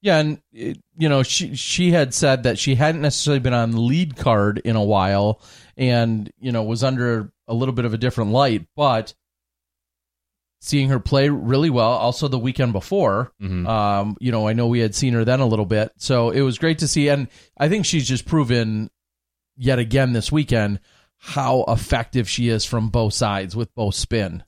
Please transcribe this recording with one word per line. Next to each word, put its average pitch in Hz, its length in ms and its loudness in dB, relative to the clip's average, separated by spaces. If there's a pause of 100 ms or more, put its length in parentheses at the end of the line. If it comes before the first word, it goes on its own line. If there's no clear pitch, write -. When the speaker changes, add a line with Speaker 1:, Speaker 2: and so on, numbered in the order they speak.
Speaker 1:
Yeah, 180 180 4
and, 151 220 -2 (120)
it, - 240 -8 (180)
you 160 140 2
know, 135 140 4
she, - 320 -4
she 175 360 0
had 147 220 2
said 131 300 2
that 127 160 0
she 135 160 0
hadn't 151 260 0
necessarily 143 380 0
been 123 140 0
on 117 180 0
the 113 100 0
lead 143 340 0
card 104 480 2
in 113 120 0
a 107 80 2
while 101 580 2 (340)
and, 117 640 0
you 127 120 -6
know, 113 120 -2
was 110 200 -4
under 120 480 -2 (160)
a 113 60 -6
little 127 200 -2
bit 117 120 -2
of 110 80 -2
a 113 40 -4
different 117 340 -2
light, 123 440 0
but 123 380 0 (1500)
seeing 139 280 0
her 135 100 2
play 139 300 2
really 135 400 0
well, 120 220 2
also 123 360 -2
the 131 120 -2
weekend 123 340 -2
before, 117 580 0 (100)
Speaker 2:
Mm-hmm. 90 260 -4
Speaker 1:
um, 104 520 0
you 123 120 -2
know, 110 160 0
I 107 60 0
know 120 140 0
we 120 120 2
had 110 160 0
seen 127 180 0
her 113 120 2
then 127 140 2
a 139 80 2
little 107 180 0
bit, 107 320 0
so 117 320 0
it 127 120 0
was 131 160 0
great 165 220 0
to 156 80 -2
see, 143 220 2
and 143 180 0 (300)
I 143 120 0
think 202 160 0
she's 143 220 0
just 123 180 -2
proven 117 640 0 (680)
yet 127 240 0
again 123 340 2
this 117 180 -2
weekend 110 480 0 (380)
how 127 500 -2
effective 113 640 -2
she 120 200 0
is 113 160 0
from 113 240 -2
both 110 240 0
sides 98 420 -2
with 113 200 -6
both 104 200 -2
spin. 92 520 -4